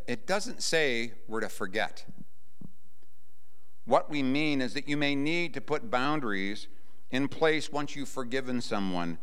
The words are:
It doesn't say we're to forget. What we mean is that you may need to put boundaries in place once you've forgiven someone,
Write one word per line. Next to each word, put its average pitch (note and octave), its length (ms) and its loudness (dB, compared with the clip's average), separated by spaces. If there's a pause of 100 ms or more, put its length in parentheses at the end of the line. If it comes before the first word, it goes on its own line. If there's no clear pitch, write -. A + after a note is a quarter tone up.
It A#2+ 200 0
doesn't G3 360 0
say B2 500 2 (160)
we're A2 120 0
to G#2 80 0
forget. G2 560 0 (1800)
What D3 260 4
we D3 120 2
mean C#3+ 380 2
is A#2+ 140 0
that - 140 -2
you D3 80 2
may C#3+ 180 2
need D#3+ 400 0
to C#3 60 -2
put C3+ 300 -2
boundaries A#2+ 760 0 (440)
in C3+ 180 2
place D#3 420 2
once C#3+ 240 -2
you've C#3 140 -2
forgiven B2 520 -2
someone, F2+ 640 0